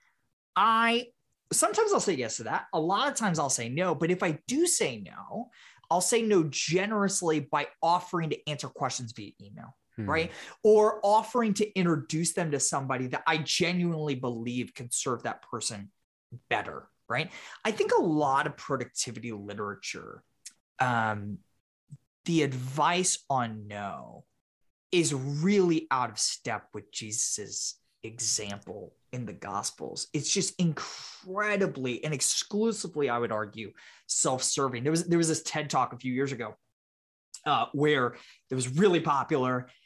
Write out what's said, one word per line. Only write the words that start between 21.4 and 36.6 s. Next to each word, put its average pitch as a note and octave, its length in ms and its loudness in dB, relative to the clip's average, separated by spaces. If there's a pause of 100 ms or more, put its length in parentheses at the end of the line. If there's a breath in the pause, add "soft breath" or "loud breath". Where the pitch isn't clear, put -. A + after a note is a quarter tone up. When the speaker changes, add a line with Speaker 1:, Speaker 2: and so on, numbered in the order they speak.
Speaker 1:
the E3 160 4
advice C#3+ 880 0
on A2+ 360 -2
no F#2+ 580 -10 (680)
is D#3+ 220 4
really D#3+ 760 4
out B2 200 0
of G2+ 80 -10
step - 560 -4
with - 180 -14
Jesus's - 840 -6 (300)
example G2+ 920 -6 (180)
in B2 140 -8
the G#2 60 -10
Gospels. - 800 -8
It's C#3+ 200 -2
just - 280 0
incredibly F3+ 1400 -2
and D3+ 100 -2
exclusively, G3+ 960 0
I A#2+ 80 0
would A2+ 140 -2
argue, G#2+ 400 -6 (340 loud breath)
self-serving. C3 800 0
There D3+ 80 2
was, E3+ 160 0
there E3+ 100 4
was E3 100 4
this D#3 140 0
ted D3+ 260 -4
Talk C3 240 0
a A#2+ 60 -12
few B2+ 140 -4
years C3 200 0
ago, A2 220 -8 (920)